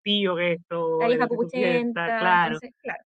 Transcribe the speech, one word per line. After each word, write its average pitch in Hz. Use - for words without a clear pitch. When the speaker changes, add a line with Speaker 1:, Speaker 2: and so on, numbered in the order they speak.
Speaker 1:
tío 202
que 175
esto, 165
Speaker 2:
La 165
vieja 240
Speaker 1:
el 233
que 240
su 220
fiesta, 254
Speaker 2:
cupuchenta, 240
Speaker 1:
claro. 175
Speaker 2:
entonces, 247
claro. 220